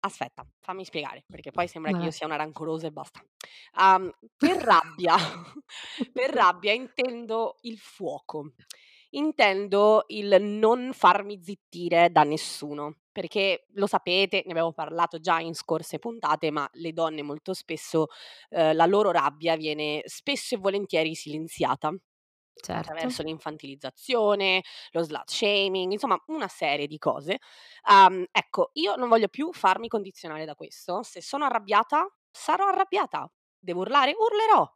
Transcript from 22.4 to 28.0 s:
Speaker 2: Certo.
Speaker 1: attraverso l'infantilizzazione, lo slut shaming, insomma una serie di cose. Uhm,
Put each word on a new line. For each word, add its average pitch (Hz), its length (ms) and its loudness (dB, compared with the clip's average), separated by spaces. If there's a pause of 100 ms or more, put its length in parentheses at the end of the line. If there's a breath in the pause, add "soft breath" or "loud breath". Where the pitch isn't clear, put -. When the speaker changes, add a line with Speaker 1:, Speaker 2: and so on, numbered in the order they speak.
Speaker 2:
Certo. 165 440 -8
Speaker 1:
attraverso 254 160 -6
l'infantilizzazione, 170 1400 -2 (300 loud breath)
lo 170 100 0
slut 151 280 -8
shaming, 196 640 0
insomma 208 340 -2
una 302 220 -6
serie 147 380 -4
di 151 120 -12
cose. 156 400 -4 (520 loud breath)
Uhm, 190 400 8